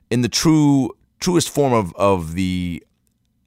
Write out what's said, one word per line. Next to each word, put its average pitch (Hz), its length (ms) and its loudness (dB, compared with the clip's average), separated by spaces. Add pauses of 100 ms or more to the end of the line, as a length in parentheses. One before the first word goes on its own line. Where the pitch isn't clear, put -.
in 120 120 -2
the 120 80 0
true, 147 680 2 (220)
truest 180 320 0
form 139 220 0
of, 104 240 0
of 87 380 0
the, 90 460 -4 (680)